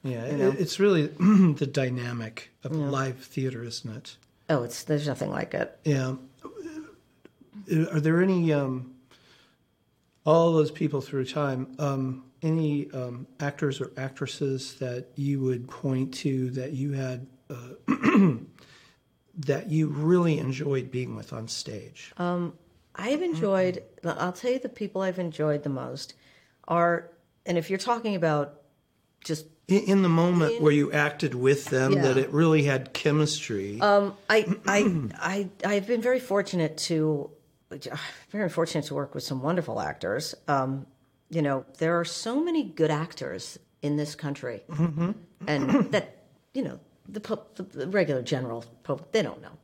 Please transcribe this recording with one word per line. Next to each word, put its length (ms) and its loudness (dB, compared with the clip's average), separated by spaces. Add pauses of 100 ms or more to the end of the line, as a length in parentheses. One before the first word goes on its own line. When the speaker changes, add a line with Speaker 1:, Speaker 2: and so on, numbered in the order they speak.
Speaker 1:
Yeah, 260 -6
Speaker 2:
You 60 -2
know? 140 4
Speaker 1:
it, 100 -4
it's 200 -2
really 260 6
<clears throat> 120 -10
the 520 6
dynamic 800 -4 (140)
of 120 -6
Speaker 2:
Yeah. 120 0
Speaker 1:
live 360 -2
theater, 400 -4
isn't 320 -10
it? 200 -16 (320)
Speaker 2:
Oh, 140 2
it's, 220 -8
there's 240 0
nothing 220 -4
like 240 -6
it. 300 -4
Speaker 1:
Yeah. 300 0 (1800)
Are 80 2
there 220 4
any, 300 4
um, 420 -2 (1300)
all 280 6
those 180 4
people 300 -2
through 260 -4
time, 520 -4
um, 460 -4 (180)
any, 500 0
um, 340 -8 (140)
actors 400 -2
or 160 -6
actresses 840 -6
that 280 -6 (100)
you 240 0
would 280 -2
point 460 -2
to 360 -2
that 220 -8
you 200 -4
had, 340 -6 (240)
uh, 240 -14 (140)
<clears throat> 480 6 (1000)
that 320 -2
you 180 2
really 500 2
enjoyed 520 -2
being 240 -6
with 180 -12
on 160 -8
stage? 680 -12
Speaker 2:
Um, 380 -2 (420)
I've 260 -2
enjoyed, 600 0 (220)
I'll 280 -2
tell 180 -4
you 80 0
the 100 -6
people 340 -6
I've 160 -2
enjoyed 440 -2
the 80 -4
most 440 -8 (540)
are, 420 2 (360)
and 120 0
if 120 -4
you're 80 0
talking 360 0
about 460 0 (640)
just 220 -4 (220)
Speaker 1:
In, 160 6
in 180 6
the 60 4
moment 480 4
Speaker 2:
In 60 0
Speaker 1:
where 100 8
you 200 4
acted 420 0
with 320 4
them, 280 4
that 220 4
Speaker 2:
Yeah. 80 4
Speaker 1:
it 80 -6
really 320 6
had 280 0
chemistry. 880 0
Speaker 2:
Um, 360 4 (120)
I, 340 4
Speaker 1:
<clears throat> 40 -4
Speaker 2:
I, 420 2 (100)
I, 300 -4 (160)
I've 220 0
been 160 0
very 180 2
fortunate 560 0 (120)
to, 420 2 (1000)
very 180 -2
fortunate 380 -2
to 80 -6
work 200 -4
with 100 -6
some 180 -4
wonderful 380 -2
actors. 540 -4 (140)
Um, 380 0 (440)
you 120 -2
know, 220 0 (140)
there 200 2
are 60 0
so 380 -4
many 220 0
good 260 0
actors 680 -6 (240)
in 140 0
this 180 -4
country, 540 -8
Speaker 1:
Mm-hmm. 440 0 (340)
Speaker 2:
and 240 0
<clears throat> 220 4
that, 320 -2 (300)
you 100 -2
know, 140 -8 (300)
the 120 -10
pub-, 340 -8
the, 80 -12
the 260 -8
regular 340 0
general 420 -4 (180)
public, 300 -6
they 100 2
don't 180 -6
know. 80 -18 (160)